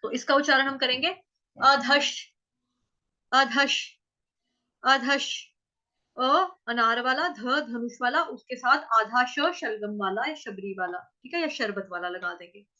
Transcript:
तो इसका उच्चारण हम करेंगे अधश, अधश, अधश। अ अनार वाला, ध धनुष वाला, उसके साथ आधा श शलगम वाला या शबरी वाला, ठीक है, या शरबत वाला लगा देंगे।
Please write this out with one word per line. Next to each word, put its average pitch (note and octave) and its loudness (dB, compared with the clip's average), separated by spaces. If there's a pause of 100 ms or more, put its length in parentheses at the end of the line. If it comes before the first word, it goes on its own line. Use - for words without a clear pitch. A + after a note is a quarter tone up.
तो A3+ -6
इसका B3+ 0
उच्चारण C#4 4
हम C4+ -4
करेंगे C4 0 (480)
अधश, C4+ 4 (1200)
अधश, C4+ 2 (1080)
अधश। C4+ 2 (920)
अ B3+ 0 (380)
अनार A#3 2
वाला, C4 0
ध B3 -2
धनुष A#3+ -8
वाला, B3 2
उसके - -12
साथ B3+ 2 (140)
आधा A3+ 2
श D4 0
शलगम G#3+ -6
वाला G3+ -2
या D#4 -4
शबरी G3 -12
वाला, F3+ -6 (240)
ठीक B3+ -18
है, E4+ -2
या D#4+ -2 (100)
शरबत G3+ -4
वाला F3+ -6
लगा F3+ -6
देंगे। F3 -20 (140)